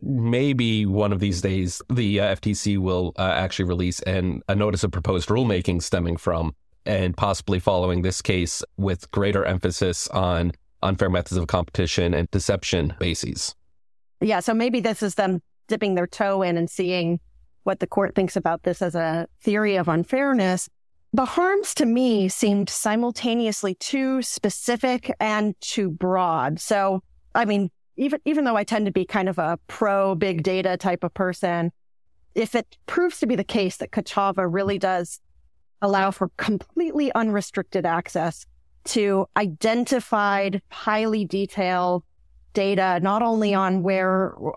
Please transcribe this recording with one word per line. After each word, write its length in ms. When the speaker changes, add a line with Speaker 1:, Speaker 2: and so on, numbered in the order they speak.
Speaker 1:
maybe 880
one 260
of 80
these 220
days 480
the, 300
uh, 40
F 160
T 140
C 240
will, 400
uh, 160
actually 320
release 340
an, 480
a 60
notice 300
of 60
proposed 380
rulemaking 540
stemming 340
from, 380
and 300
possibly 420
following 440
this 200
case 400
with 340
greater 340
emphasis 640
on 440
unfair 280
methods 260
of 100
competition 680
and 160
deception 680
bases. 560
Speaker 2:
Yeah, 180
so 140
maybe 260
this 220
is 140
them 260
dipping 260
their 120
toe 340
in 160
and 140
seeing 500
what 160
the 60
court 280
thinks 220
about 260
this 180
as 140
a 340
theory 340
of 120
unfairness. 840
The 120
harms 500
to 120
me 420
seemed 420
simultaneously 1040
too 480
specific 960
and 400
too 300
broad. 680
So, 420
I 100
mean, 260
even, 280
even 200
though 120
I 80
tend 220
to 60
be 120
kind 240
of 80
a 300
pro 480
big 280
data 340
type 280
of 80
person, 600
if 200
it 320
proves 340
to 60
be 100
the 80
case 340
that 120
Kochava 600
really 280
does 420
allow 280
for 280
completely 760
unrestricted 680
access 640
to 420
identified, 1300
highly 540
detailed 800
data, 480
not 200
only 300
on 300
where, 520